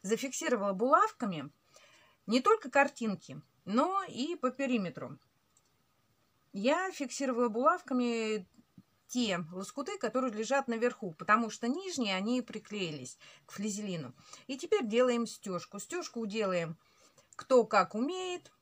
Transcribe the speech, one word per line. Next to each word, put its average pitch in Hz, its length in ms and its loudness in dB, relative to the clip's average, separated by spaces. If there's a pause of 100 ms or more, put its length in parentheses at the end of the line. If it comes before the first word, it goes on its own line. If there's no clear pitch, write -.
Зафиксировала 220 680 -2
булавками 226 760 2 (760)
не 240 140 2
только 427 280 4
картинки, 220 720 0 (240)
но 339 380 2
и 311 320 -4
по 247 160 -2
периметру. 196 680 -4 (1300)
Я 320 400 0
фиксировала 247 580 -2
булавками 233 960 0 (600)
те 196 440 -2
лоскуты, 269 460 -8
которые 247 360 -2
лежат 247 340 0
наверху, 226 460 -2
потому 220 360 2
что - 180 -6
нижние, 277 480 -2
они 233 260 0
приклеились 180 760 -8 (280)
к - 60 -20
флизелину. 196 640 -6 (340)
И 262 100 -8
теперь 349 280 0
делаем 233 400 2
стёжку. 190 540 -8
Стёжку 233 460 -8
делаем 185 520 -2 (580)
кто 247 280 6
как 190 320 4
умеет 359 560 -4 (100)